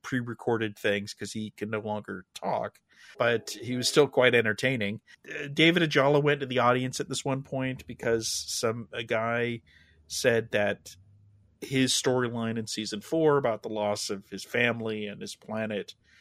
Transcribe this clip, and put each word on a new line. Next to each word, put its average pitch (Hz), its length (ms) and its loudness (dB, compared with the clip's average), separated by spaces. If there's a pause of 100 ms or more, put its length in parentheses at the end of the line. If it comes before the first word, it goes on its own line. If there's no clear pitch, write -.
pre-recorded 117 760 -2
things 101 360 0
'cause - 180 -12
he 107 200 -8
can 107 180 -8
no 110 100 -2
longer 104 540 -8
talk, 113 460 -6 (380)
but 117 320 0
he 123 260 -6
was 123 120 0
still 147 200 6
quite 123 260 6
entertaining. 113 640 2 (280)
Uh, 147 180 -10
David 160 420 4
Ajala 143 340 4
went 147 180 2
to 135 60 -6
the 123 120 -2
audience 127 420 2
at 135 80 -6
this - 160 -6
one 135 200 -2
point 131 420 -6
because 117 420 0
some, - 640 -4
a 117 120 -6
guy 117 580 -2 (460)
said 117 420 2
that 104 460 0 (640)
his 131 320 2
storyline 117 640 0
in 110 80 -6
season 107 340 -6
four 156 380 4
about 120 240 0
the 113 60 -8
loss 104 420 -2
of 98 200 -8
his 95 140 -10
family 113 640 0
and 101 140 -10
his 101 160 -12
planet 110 580 -6 (260)